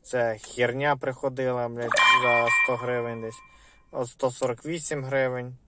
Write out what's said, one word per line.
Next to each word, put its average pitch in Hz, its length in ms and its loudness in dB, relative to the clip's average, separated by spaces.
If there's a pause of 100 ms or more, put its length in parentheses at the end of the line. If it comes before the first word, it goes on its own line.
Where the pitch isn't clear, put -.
Це 117 400 -2
херня 131 540 0
приходила, 127 720 -2
блядь, 117 220 -4 (320)
за 120 240 4 (180)
сто 123 120 0
гривень 120 440 -4
десь. 113 200 -10 (500)
От 127 180 -4
сто - 220 0
сорок 123 340 -4
вісім 156 400 -4
гривень. 127 520 -2 (100)